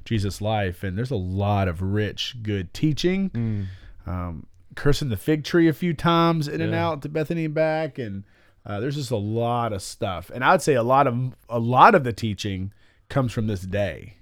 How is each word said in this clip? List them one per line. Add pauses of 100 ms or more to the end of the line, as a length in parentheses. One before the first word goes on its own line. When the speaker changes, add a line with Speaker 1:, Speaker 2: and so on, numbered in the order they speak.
Speaker 1:
Jesus'
life,
and
there's
a
lot
of
rich,
good
teaching.
Speaker 2:
Mm. (440)
Speaker 1:
Um, (300)
cursing
the
fig
tree
a
few
times
in
and
Speaker 2:
Yeah.
Speaker 1:
out
to
Bethany
and
back,
and, (420)
uh,
there's
just
a
lot
of
stuff.
And
I'd
say
a
lot
of, (140)
a
lot
of
the
teaching (360)
comes
from
this
day.